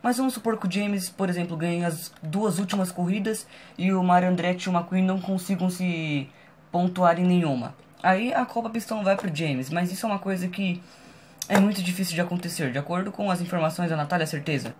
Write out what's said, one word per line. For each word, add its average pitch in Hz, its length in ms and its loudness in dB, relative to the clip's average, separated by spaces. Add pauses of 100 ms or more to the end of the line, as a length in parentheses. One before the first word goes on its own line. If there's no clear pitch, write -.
Mas 240 140 2
vamos 262 180 0
supor 220 240 -2
que - 80 -2
o 180 40 0
James, 202 380 0
por 190 200 -2
exemplo, 170 280 -2
ganhe 170 260 0
as 165 280 -4 (100)
duas 175 380 0
últimas 190 320 0
corridas 202 560 -2 (280)
e 185 160 2
o 185 120 4
Mar 180 200 6
Andretti 180 440 0
e 185 40 0
o 180 40 2
McQueen 180 280 2
não 185 160 2
consigam 185 480 -2
se 165 640 -2 (420)
pontuar 180 480 4
em 180 60 4
nenhuma. 160 500 2 (280)
Aí 196 320 4
a 254 100 2
Copa 226 240 -4
Pistão 220 340 -4
vai 196 120 4
pro 185 200 -4
James, 143 360 -2
mas 175 200 0
isso 190 140 -6
é 226 40 0
uma 196 100 -2
coisa 185 280 -4
que 180 320 -2 (720)
é 202 100 6
muito 196 220 4
difícil 180 320 -4
de 165 80 0
acontecer, 175 500 -2
de 120 60 -4
acordo 180 340 -4
com 202 200 -2
as 175 100 0
informações 170 480 0
da 160 80 0
Natália 156 300 0
Certeza. 143 520 -4